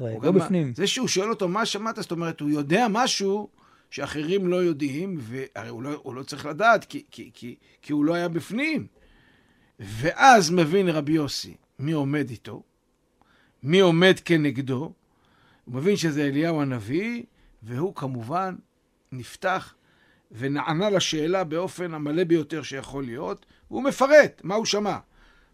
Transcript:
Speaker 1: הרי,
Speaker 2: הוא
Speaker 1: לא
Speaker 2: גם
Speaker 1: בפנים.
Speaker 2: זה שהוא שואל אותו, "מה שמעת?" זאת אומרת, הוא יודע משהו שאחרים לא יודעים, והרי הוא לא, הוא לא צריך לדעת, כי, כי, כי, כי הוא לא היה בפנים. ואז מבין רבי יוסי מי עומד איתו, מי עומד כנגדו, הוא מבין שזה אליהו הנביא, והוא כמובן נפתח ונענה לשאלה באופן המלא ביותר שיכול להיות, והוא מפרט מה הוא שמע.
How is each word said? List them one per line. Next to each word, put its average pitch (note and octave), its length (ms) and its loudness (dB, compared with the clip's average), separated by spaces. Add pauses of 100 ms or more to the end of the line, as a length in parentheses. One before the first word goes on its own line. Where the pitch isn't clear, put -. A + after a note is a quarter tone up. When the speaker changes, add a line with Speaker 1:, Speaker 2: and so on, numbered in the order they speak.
Speaker 1:
הרי, A#2 140 -6
Speaker 2:
הוא G#2+ 100 -8
Speaker 1:
לא D3 40 4
Speaker 2:
גם F#3+ 100 6
Speaker 1:
בפנים. E3 380 0
Speaker 2:
זה F#3 100 0
שהוא A#3 220 -2
שואל G3+ 220 0
אותו, G#3 180 -2
"מה G#3+ 180 -2
שמעת?" A3 300 -6
זאת G3 140 -10
אומרת, E3+ 300 -6
הוא D3 100 -2
יודע D3+ 400 2
משהו G#3 580 -2 (420)
שאחרים D#3 580 -4
לא F3+ 80 0
יודעים, E3 640 -2
והרי A#2 480 -12
הוא A#2 140 -12
לא, C#3+ 200 -8
הוא B2+ 120 -12
לא C3 80 -10
צריך C#3+ 240 -12
לדעת, E3 380 2
כי, - 260 -12
כי, A#2+ 240 -18
כי, B2 200 -14 (280)
כי - 100 -6
הוא D3 120 2
לא E3 100 2
היה F3 140 -2
בפנים. G3 580 -4 (960)
ואז D#3 680 6
מבין F3+ 380 4
רבי D3+ 240 0
יוסי C#3 420 -2 (240)
מי C#3+ 140 -4
עומד C#3+ 380 -2
איתו, A2 320 -14 (1000)
מי D#3+ 180 6
עומד F3+ 440 6
כנגדו, C#3 680 0 (720)
הוא A#2+ 100 -12
מבין F3 220 2
שזה D3+ 280 0
אליהו D3+ 380 0
הנביא, C#3+ 600 -4 (400)
והוא B2 320 -6
כמובן C#3 600 -6 (580)
נפתח F#3 640 -6 (580)
ונענה C#3+ 580 -2
לשאלה F3 540 0
באופן E3+ 500 -6
המלא D3+ 300 -2
ביותר D#3+ 380 0
שיכול C3+ 420 -10
להיות, D#3+ 420 -8 (240)
והוא A3+ 120 -4
מפרט C#4 600 6
מה E3+ 100 -4
הוא A3 120 0
שמע. G3+ 320 -2 (560)